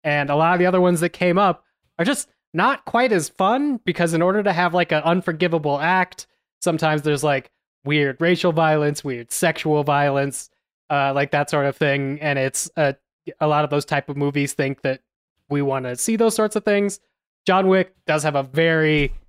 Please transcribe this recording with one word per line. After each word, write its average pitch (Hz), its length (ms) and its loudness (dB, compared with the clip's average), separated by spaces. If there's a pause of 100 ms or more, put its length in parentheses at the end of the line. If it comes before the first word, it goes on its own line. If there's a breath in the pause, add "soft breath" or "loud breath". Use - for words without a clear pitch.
and 147 260 -2
a 143 60 2
lot 165 180 4
of 175 60 0
the 180 60 4
other 185 160 2
ones 175 200 2
that 170 80 0
came 180 280 0
up 196 280 2 (340)
are 175 60 0
just - 240 -2 (240)
not 214 320 0
quite 233 260 0
as 170 180 0
fun 262 540 0
because 170 300 -2
in 165 80 0
order 190 220 0
to 196 100 0
have, 170 200 0
like, 175 180 0
an 151 120 0
unforgivable 165 760 0
act, 180 460 -2 (360)
sometimes 156 400 0
there's, 147 220 -2
like, 139 280 -2 (320)
weird 143 380 0
racial 170 320 2
violence, 156 500 2
weird 120 280 -8
sexual 156 520 0
violence, 139 680 0 (400)
uh, 139 240 0
like, 143 180 -2
that 143 180 0
sort 143 160 0
of 139 100 -2
thing. 139 460 -2
And 143 180 -2
it's, 135 380 -4
uh, 143 160 2 (480)
a 151 60 0
lot 151 180 2
of 135 40 -10
those 143 160 -2
type 143 240 -4
of 139 60 -8
movies 143 380 -2
think 135 300 -4
that 135 180 -4 (480)
we 143 120 -2
wanna 131 340 -2
see 220 200 -2
those 220 200 2
sorts 214 200 -2
of 208 80 -2
things. 202 360 0 (460)
John 190 220 2
Wick 185 260 2 (120)
does 156 180 -2
have 151 120 -2
a 139 80 0
very 156 720 2 (160)